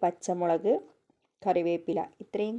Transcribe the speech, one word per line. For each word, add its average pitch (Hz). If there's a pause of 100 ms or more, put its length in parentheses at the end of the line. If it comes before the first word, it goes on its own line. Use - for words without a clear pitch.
പച്ചമുളക്, 175 (720)
കറിവേപ്പില, 170 (220)
ഇത്രയും 214